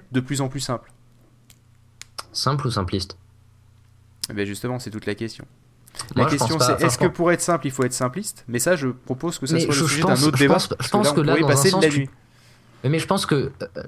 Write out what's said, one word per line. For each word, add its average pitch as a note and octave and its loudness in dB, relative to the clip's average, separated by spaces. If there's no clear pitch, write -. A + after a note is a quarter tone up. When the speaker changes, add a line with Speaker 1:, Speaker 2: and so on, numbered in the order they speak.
Speaker 1:
de B2+ 0
plus C3 -4
en C3+ -2
plus C3+ -8
simples. - -8
Speaker 2:
Simple C#3 -2
ou A2+ -2
simpliste ? F#2+ -4
Speaker 1:
Eh - -10
ben G2+ -2
justement, B2 -6
c'est G#2+ -12
toute G#2 -10
la G#2 -2
question. - -10
Speaker 2:
Moi, C3+ 4
Speaker 1:
La D#3 2
Speaker 2:
je C#3+ 2
pense A#2 2
Speaker 1:
question, D#3+ 0
Speaker 2:
pas, C3 2
Speaker 1:
c'est B2 4
Speaker 2:
enfin, - 2
Speaker 1:
est-ce A#2+ 2
Speaker 2:
je - -4
Speaker 1:
que F#3 4
Speaker 2:
pense D#3+ 0
Speaker 1:
pour F3 4
être E3 2
simple, E3 0
il C3 -4
faut C3 -2
être B2 0
simpliste ? C3 -6
Mais A#2 -4
ça, F3 2
je C#3+ -2
propose C3 -6
que C#3 -8
ça D3+ -2
Speaker 2:
Mais E3 2
Speaker 1:
soit D3 0
le - 2
Speaker 2:
je E3 2
Speaker 1:
sujet D3 0
Speaker 2:
pense, E3+ 4
Speaker 1:
d'un D3+ 6
autre C#3 2
Speaker 2:
je C#3+ 4
Speaker 1:
débat, C#3+ 6
Speaker 2:
pense, C#3 2
je - -6
Speaker 1:
parce - -6
que - -12
Speaker 2:
pense G#3 4
Speaker 1:
là, - 4
Speaker 2:
que E3+ 0
Speaker 1:
on D3+ 2
Speaker 2:
là, D3+ 2
Speaker 1:
pourrait E3 4
Speaker 2:
dans D3 2
un D3 4
Speaker 1:
passer C#3+ 4
de F#3+ 4
Speaker 2:
sens, F#3 2
Speaker 1:
la D#3 6
Speaker 2:
tu C#3+ 0
Speaker 1:
nuit. - -2
Speaker 2:
mais, C3 0
mais D#3+ 2
je - -4
pense G3 0
que, D#3 2
euh, - -4